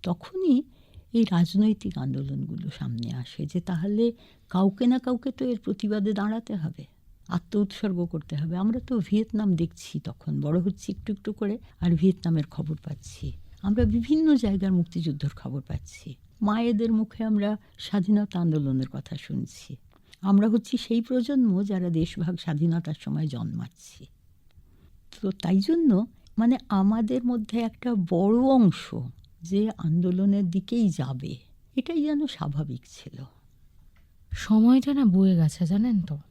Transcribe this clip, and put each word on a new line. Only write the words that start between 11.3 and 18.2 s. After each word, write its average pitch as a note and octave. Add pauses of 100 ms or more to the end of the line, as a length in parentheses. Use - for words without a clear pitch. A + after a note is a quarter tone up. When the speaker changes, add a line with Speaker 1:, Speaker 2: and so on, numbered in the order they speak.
Speaker 1:
করে, G3+ (240)
আর F3
ভিয়েতনামের E3
খবর D#3
পাচ্ছি। - (360)
আমরা G#3+
বিভিন্ন B3
জায়গার G3
মুক্তিযুদ্ধের D#3+
খবর C3
পাচ্ছি। - (340)
মায়েদের A3+
মুখে A3
আমরা G#3 (300)
স্বাধীনতা G3+